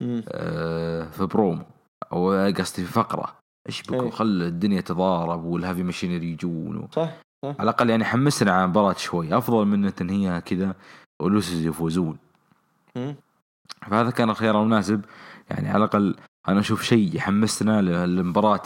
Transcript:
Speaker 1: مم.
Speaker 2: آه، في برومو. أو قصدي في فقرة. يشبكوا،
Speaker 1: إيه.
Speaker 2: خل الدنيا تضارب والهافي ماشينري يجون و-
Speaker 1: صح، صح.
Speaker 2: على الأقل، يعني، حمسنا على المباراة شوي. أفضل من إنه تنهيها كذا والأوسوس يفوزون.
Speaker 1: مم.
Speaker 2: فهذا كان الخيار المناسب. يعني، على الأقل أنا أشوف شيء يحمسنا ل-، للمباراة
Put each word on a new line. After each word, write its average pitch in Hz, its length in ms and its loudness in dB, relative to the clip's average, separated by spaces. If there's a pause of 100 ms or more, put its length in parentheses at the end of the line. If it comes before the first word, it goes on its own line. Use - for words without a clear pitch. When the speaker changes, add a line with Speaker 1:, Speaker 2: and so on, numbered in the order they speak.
Speaker 1:
مم. 120 260 -4
Speaker 2:
آه، 82 840 -4
في 95 160 -4
برومو. 90 380 2 (500)
أو 90 180 2
قصدي 95 540 0
في - 80 -8
فقرة. - 440 -2 (320)
يشبكوا، 127 340 -6
Speaker 1:
إيه. 120 60 -2
Speaker 2:
خل 110 320 0
الدنيا 87 400 0
تضارب 85 600 0
والهافي 87 400 -4
ماشينري 87 480 -4
يجون 82 460 -6
و- 78 140 -10
Speaker 1:
صح، 165 260 -4 (280)
صح. 143 140 -8
Speaker 2:
على 110 100 0
الأقل، 117 200 4
يعني، 113 140 2
حمسنا 120 480 2
على 92 120 4
المباراة 92 300 4
شوي. 85 440 -2
أفضل 117 280 2
من 101 80 2
إنه 101 160 2
تنهيها 92 500 -2
كذا 95 360 -2 (460)
والأوسوس 87 440 2
يفوزون. 82 520 -2 (800)
Speaker 1:
مم. 135 200 -6 (640)
Speaker 2:
فهذا 113 280 2
كان 120 200 2
الخيار 107 320 2
المناسب. 107 400 2 (480)
يعني، 101 200 -4
على 101 80 2
الأقل 101 380 2 (320)
أنا 98 120 4
أشوف 104 240 0
شيء 101 320 2
يحمسنا 104 640 0
ل-، 95 40 2
للمباراة 90 800 2